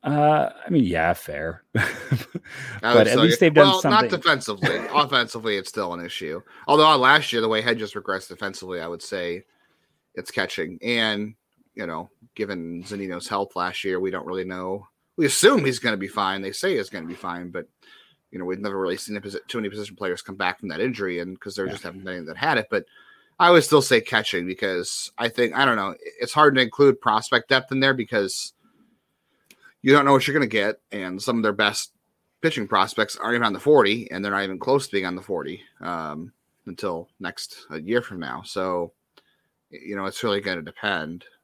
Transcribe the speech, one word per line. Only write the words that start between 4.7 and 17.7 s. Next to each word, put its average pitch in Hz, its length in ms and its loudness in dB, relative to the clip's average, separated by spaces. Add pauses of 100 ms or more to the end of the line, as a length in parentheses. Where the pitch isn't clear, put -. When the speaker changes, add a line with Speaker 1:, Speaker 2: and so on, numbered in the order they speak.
Speaker 1:
<laughs> - 160 -8
Speaker 2:
Offensively, 120 640 2
it's 95 120 -6
still 92 240 -4
an 87 120 -10
issue. 85 360 -8 (260)
Although, 151 200 8
uh, 156 100 6
last 135 360 6
year, 117 80 0
the 110 60 2
way 110 140 2
Hedges 113 320 -2
regressed 95 360 -6
defensively, 92 500 -10
I 82 80 -8
would 85 140 -10
say 87 420 -8 (720)
it's - 160 -12
catching. 90 500 -6
And, 110 540 -2 (400)
you 107 100 -8
know, 82 240 -8 (260)
given 87 480 -8
Zunino's 95 440 -10
health 98 280 -4
last 90 280 -4
year, 92 160 -2
we 95 100 -2
don't 92 160 -8
really 92 200 -6
know. 92 420 -8 (300)
We 165 80 2
assume 220 400 4
he's 127 140 0
gonna 113 180 -2
be 95 100 -6
fine. 98 340 -2
They 95 120 -8
say 180 240 -2
he's 98 120 -6
gonna 87 160 -12
be 85 80 -10
fine, 90 380 -10
but, 87 160 -10 (640)